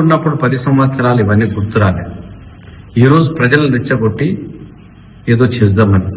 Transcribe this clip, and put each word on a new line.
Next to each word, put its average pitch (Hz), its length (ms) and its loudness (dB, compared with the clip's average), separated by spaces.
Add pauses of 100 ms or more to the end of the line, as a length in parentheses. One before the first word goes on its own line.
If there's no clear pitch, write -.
ఉన్నప్పుడు 156 400 2
పది 127 220 0
సంవత్సరాలు 131 600 2
ఇవన్నీ 107 300 2
గుర్తురాలేదు. 95 580 -2 (920)
ఈరోజు 151 260 4 (100)
ప్రజలను 131 380 2
రెచ్చగొట్టి 117 520 -2 (1040)
ఏదో 120 120 2 (120)
చేద్దామని, 98 600 2